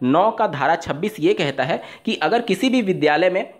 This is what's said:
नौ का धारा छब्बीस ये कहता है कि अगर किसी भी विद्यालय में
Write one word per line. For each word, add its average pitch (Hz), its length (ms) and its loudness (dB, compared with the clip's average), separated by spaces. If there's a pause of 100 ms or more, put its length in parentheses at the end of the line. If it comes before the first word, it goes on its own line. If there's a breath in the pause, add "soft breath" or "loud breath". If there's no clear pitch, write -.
नौ 165 280 4
का 220 160 0
धारा 147 280 0
छब्बीस 165 440 -6
ये 165 140 4
कहता 139 300 -2
है 170 200 -4 (220 loud breath)
कि - 100 -2
अगर 208 260 0
किसी 233 280 0
भी 247 120 2
विद्यालय 160 480 2
में 185 300 -4